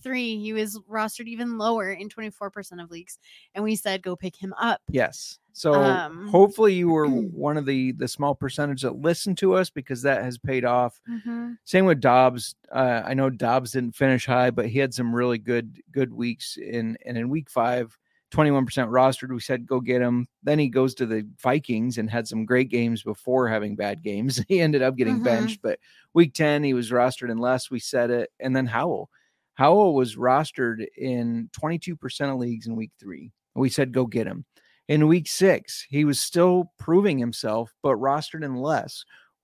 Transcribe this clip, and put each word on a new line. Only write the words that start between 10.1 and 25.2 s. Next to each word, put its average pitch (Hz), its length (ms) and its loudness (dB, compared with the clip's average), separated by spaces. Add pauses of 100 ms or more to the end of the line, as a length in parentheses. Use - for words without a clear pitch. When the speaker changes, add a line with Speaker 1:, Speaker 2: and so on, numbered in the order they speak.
Speaker 2:
has 123 160 -6
paid 127 280 -2
off. 123 340 0 (100)
Speaker 1:
Mm-hmm. 233 420 -8 (120)
Speaker 2:
Same 190 220 4
with 156 140 4
Dobbs. 127 540 4 (160)
Uh, 123 340 0
I 131 100 -4
know 135 160 2
Dobbs 120 420 0
didn't 123 240 -4
finish 131 300 2
high, 123 240 4
but 117 180 -2
he 117 100 -2
had 135 160 0
some 117 200 -2
really 120 240 0
good, 117 420 -4 (100)
good 131 220 -2
weeks 120 440 -8
in, 113 480 -6
and 120 140 -8
in 120 120 -4
week 147 200 -4
five, 120 480 -2 (320)
twenty-one 143 340 2
percent 117 280 -2
rostered. 127 420 2
We 117 60 -6
said, 123 260 -6
"Go 127 140 0
get 123 200 0
him." 120 280 0 (160)
Then 151 160 2
he 143 80 2
goes 127 260 2
to 131 100 -4
the 110 220 -2 (160)
Vikings 123 560 0
and 110 100 -2
had 117 200 -4
some 110 180 -4
great 127 240 2
games 117 320 -2
before 123 460 0
having 107 260 -2
bad 101 300 -6
games. 107 400 -4
<laughs> - 40 -10
He 185 120 2
ended 151 220 2
up 131 140 2
getting 120 200 0
Speaker 1:
Mm-hmm. 233 80 -2